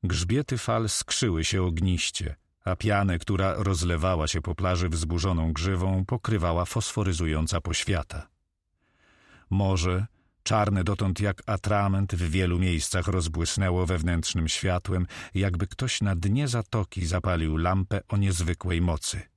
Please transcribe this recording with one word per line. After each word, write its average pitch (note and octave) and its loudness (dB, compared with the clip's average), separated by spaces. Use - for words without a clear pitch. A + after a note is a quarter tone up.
Grzbiety F#2+ 0
fal A2+ 0
skrzyły E2+ 0
się F#2+ 2
ogniście, E2+ 0
a F2+ 0
pianę, G2+ 2
która F#2+ 0
rozlewała F2 2
się D#2+ -2
po E2 -4
plaży F2+ 0
wzburzoną E2 0
grzywą, F#2 0
pokrywała F2 0
fosforyzująca E2+ -2
poświata. D#2+ -4
Morze, F#2+ 2
czarne G#2 2
dotąd G2 0
jak G2+ -2
atrament, G2+ 0
w E2+ 0
wielu F2 2
miejscach F2+ 0
rozbłysnęło F2+ 0
wewnętrznym E2+ 0
światłem, F2+ -2
jakby F#2+ 0
ktoś - -4
na G2 2
dnie G2+ 0
zatoki A2 -2
zapalił E2 0
lampę F#2+ 0
o G2+ -2
niezwykłej F2 0
mocy. F2 -2